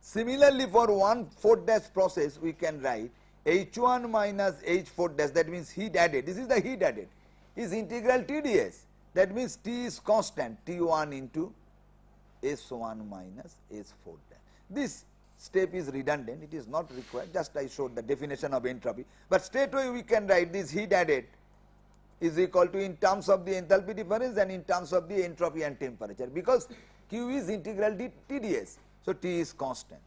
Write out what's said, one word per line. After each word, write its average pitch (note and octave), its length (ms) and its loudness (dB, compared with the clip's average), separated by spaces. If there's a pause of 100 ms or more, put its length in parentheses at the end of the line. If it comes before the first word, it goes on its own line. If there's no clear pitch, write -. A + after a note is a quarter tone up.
Similarly, C4 640 4
for G#3+ 260 6
one G3+ 340 4
four G#3+ 300 6
dash G3+ 360 0
process, D#3 480 0
we D#3+ 140 -4
can D#3 260 -4
write B2 300 -4 (360)
H F3+ 320 2
one A#3+ 320 2
minus G3+ 540 0
H F3 240 0
four F3 220 -2
dash, D3 200 0
that D#3+ 180 2
means E3+ 220 -10
heat G#3 240 -6
added, D#3+ 320 4
this F#3 120 -6
is B3 100 -8
the A#3+ 100 4
heat G3+ 240 -2
added, G#2+ 260 0 (460)
is G3+ 180 -6
integral A3+ 520 0
T D4 160 -4
D B3 180 2
S. - 280 -4 (260)
That F#3+ 220 2
means A#3 220 -4
T A#3+ 280 -6
is A#3 140 -6
constant, C#3+ 680 0
T F3 160 -6
one D#3 320 2
into C#3 400 -8 (920)
S C#3 280 -6
one A2+ 400 -8
minus G2 460 -16 (180)
S G#2 180 -14 (120)
four E2 100 -18 (160)
dash. - 80 -20 (320)
This B3 340 -6 (320)
step F#3 380 -2
is E3 140 -6
redundant, C#3 560 -4
it D3+ 100 -18
is C3+ 120 -12
not D3+ 280 -6
required, B2+ 380 -10
just E3 240 -6
I C#3+ 100 -6
showed B2+ 280 -8
the A#2 80 -8
definition C#3 520 -4
of B2 120 -2
entropy. B2 380 -6 (240)
But - 160 4
straightway C4+ 460 0
we A#3+ 120 -6
can G#3+ 240 2
write F3 260 4
this F3+ 180 -4
heat F#3+ 220 -2
added D#3 340 4 (960)
is E3 180 0
equal F3+ 300 4
to F#3 100 -4
in F#3+ 180 -4
terms G3 320 2
of F#3 160 4
the F#3+ 80 -4
enthalpy F#3 440 2
difference A3 420 -2
and F#3+ 120 2
in F3+ 140 -8
terms F3 280 -2
of E3+ 160 0
the F#3+ 160 0
entropy E3 380 -2
and C#3+ 160 -6
temperature, A#2 480 -8
because F3 420 0 (400)
Q A#3+ 220 -6
is C4 180 -4
integral G#3 460 -2
D, A#3 140 -8 (200)
T C#4 100 -6
D G#3+ 180 -2
S, - 220 -8 (240)
so F#3+ 120 -4
T F3 260 -4
is D#3 120 -4
constant. - 540 -8